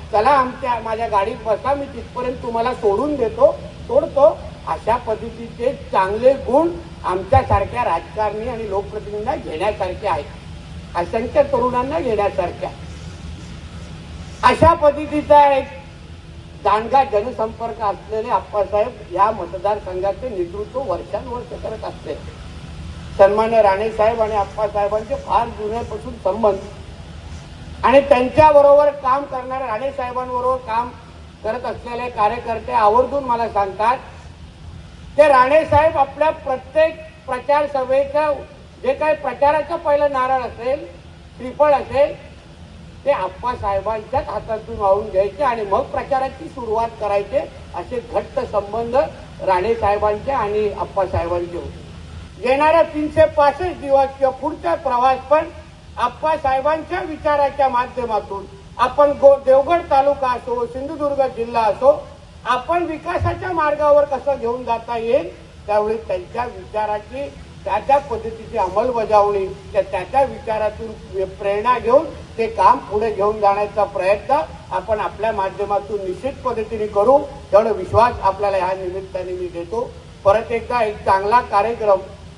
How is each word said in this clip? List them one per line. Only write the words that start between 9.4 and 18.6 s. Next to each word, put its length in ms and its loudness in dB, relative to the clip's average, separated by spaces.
आहेत, 180 -2
असंख्य 480 0
तरुणांना 560 0
घेण्यासारखे 680 -2
आहेत. 220 -12
अशा 300 6
पद्धतीचा 840 6
एक 260 -4
दांडगा 400 4
जनसंपर्क 800 -2
असलेले 480 -4
आप्पासाहेब 580 0